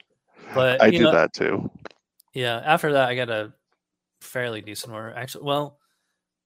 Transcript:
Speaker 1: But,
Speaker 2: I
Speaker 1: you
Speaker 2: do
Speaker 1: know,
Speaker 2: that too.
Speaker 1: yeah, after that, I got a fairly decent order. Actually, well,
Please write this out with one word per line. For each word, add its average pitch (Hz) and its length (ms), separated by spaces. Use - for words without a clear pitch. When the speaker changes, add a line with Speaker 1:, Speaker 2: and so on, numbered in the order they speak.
Speaker 1:
But, 131 280
Speaker 2:
I 110 100
Speaker 1:
you 170 80
Speaker 2:
do 156 80
Speaker 1:
know, 156 60
Speaker 2:
that 80 200
too. - 360
Speaker 1:
yeah, 120 320
after 156 280
that, 135 160
I 123 60
got 123 140
a 107 240
fairly 120 400
decent 104 320
order. 110 220
Actually, 135 300
well, 143 340